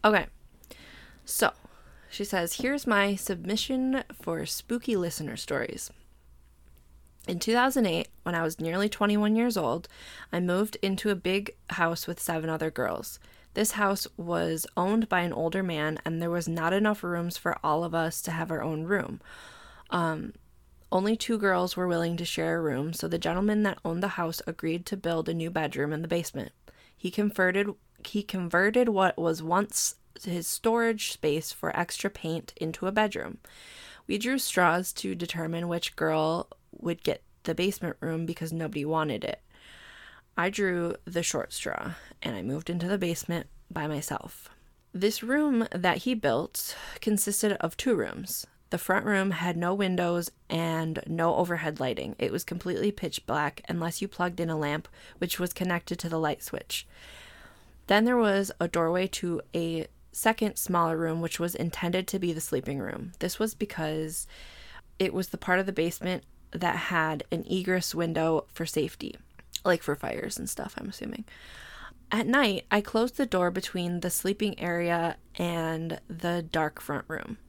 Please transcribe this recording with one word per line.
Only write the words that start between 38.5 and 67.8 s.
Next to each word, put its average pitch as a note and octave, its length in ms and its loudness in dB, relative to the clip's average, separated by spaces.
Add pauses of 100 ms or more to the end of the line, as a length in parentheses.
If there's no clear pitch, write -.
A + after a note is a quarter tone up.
nobody D#3 320 -4
wanted D#3 400 0
it. - 160 -4 (960)
I F3 120 2
drew F3+ 460 0 (100)
the F3 180 -2
short - 300 -2
straw, - 400 -4 (280)
and - 140 -4
I F#3 60 -6
moved D3+ 280 -4
into F3 180 -2
the G3+ 100 2
basement E3+ 500 -2 (220)
by D#3+ 180 -4
myself. - 600 -6 (440)
This G3+ 300 0
room C4 480 2
that F3+ 280 2
he B3+ 140 0
built D3 640 0 (260)
consisted G#3 520 2
of - 240 -2
two A#3+ 180 4
rooms. - 500 -4 (240)
The F3 80 -2
front - 280 2
room G3 260 4
had F3 260 0
no F3 160 2
windows F3+ 580 2 (180)
and E3 560 0
no E3 300 2
overhead D#3+ 460 0
lighting. A#2+ 360 -2
It - 140 0
was D#3+ 140 -2
completely F3+ 440 0
pitch - 360 -6
black - 420 -2
unless E3+ 340 -2
you G3 60 -2
plugged F3+ 320 -2
in E3 100 0
a D#3+ 80 0
lamp, D3+ 300 -2 (300)
which - 220 -2
was F3+ 120 0
connected F3 480 -2
to F3 100 -4
the E3 100 0
light D3+ 220 0
switch. - 460 -8 (1000)
Then G#3+ 180 6
there B3 120 4
was G3 320 4 (120)
a E3+ 80 0
doorway F3 380 2
to E3+ 340 -2 (120)
a E3 340 -2 (260)
second A3 420 2
smaller E3+ 400 2
room, D#3+ 240 0
which E3 180 -4
was F3 160 -2
intended F3 540 -2
to G3 120 -2
be F3 120 0
the D#3+ 80 -2
sleeping C#3 400 -2
room. F3 400 -6
This - 180 -4
was A3 160 0
because D#3 720 -4 (720)
it F#3+ 160 0
was F#3 140 0
the - 100 -8
part F3+ 220 2
of F#3+ 60 2
the G3 80 -4
basement F3+ 500 0 (280)
that E3+ 260 0
had D#3+ 520 0
an E3 200 -2
egress F#3 440 0